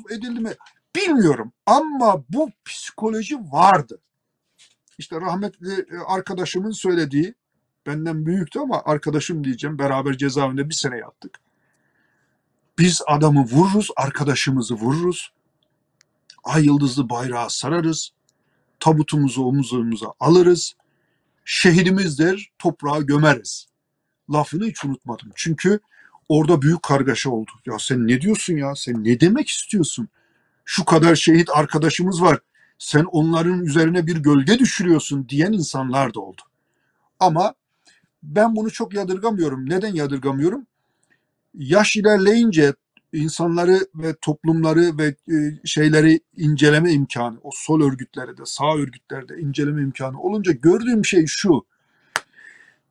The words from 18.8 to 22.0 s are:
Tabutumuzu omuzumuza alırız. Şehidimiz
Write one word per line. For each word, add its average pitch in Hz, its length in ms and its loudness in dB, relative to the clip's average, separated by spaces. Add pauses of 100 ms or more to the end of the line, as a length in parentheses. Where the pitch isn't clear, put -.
Tabutumuzu 151 640 0
omuzumuza 120 640 -2 (140)
alırız. 170 560 4 (680)
Şehidimiz 180 760 2